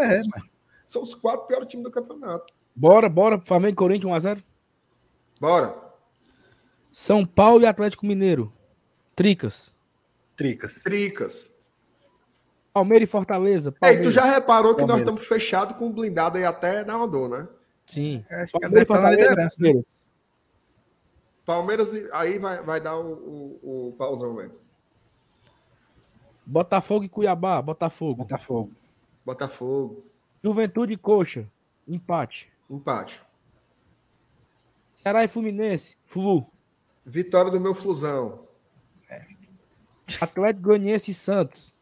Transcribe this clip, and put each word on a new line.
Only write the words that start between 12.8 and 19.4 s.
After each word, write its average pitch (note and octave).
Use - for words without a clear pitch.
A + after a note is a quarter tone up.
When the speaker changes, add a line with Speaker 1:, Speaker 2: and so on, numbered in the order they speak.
Speaker 3:
e -
Fortaleza. F#3+
Speaker 1:
Ei, C#3
tu -
Speaker 3:
Palmeiras. A3
Speaker 1:
já B3+
reparou A#3+
que -
nós B3+
Speaker 2:
Palmeiras. A#3
Speaker 1:
estamos A3
fechados G3+
com A#3
o A3+
blindado F3+
aí F3+
até F3+
na G#3
Andor, E3
né? C3+
Speaker 3:
Sim. C#3+
Speaker 2:
Acho F3
que E3
Speaker 3:
Palmeiras F#3
e A3+
Speaker 2:
até -
tá G#3+
na F#3
Speaker 3:
Fortaleza, -
Speaker 2:
liderança, E3